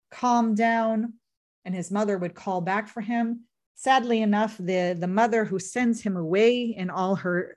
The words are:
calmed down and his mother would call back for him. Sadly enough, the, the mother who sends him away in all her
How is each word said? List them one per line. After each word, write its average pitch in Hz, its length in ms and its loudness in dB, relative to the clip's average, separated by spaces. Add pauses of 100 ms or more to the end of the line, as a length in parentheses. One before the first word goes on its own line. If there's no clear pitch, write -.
(100)
calmed 233 460 2
down 226 560 0 (520)
and 185 80 -6
his 180 200 -6
mother 202 260 0
would 175 160 -6
call 185 260 -4
back 196 280 -2
for - 120 -12
him. 233 440 -4 (320)
Sadly 240 460 2
enough, 214 360 2
the, 180 400 0
the 175 80 -4
mother 220 380 2
who 185 160 -4
sends 233 400 -2
him 196 160 -2
away 208 480 2
in 196 260 -4
all 185 240 0
her 180 420 -2